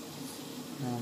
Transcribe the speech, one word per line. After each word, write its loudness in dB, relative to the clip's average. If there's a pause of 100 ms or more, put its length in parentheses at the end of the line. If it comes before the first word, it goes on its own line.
(840)
Nah, 6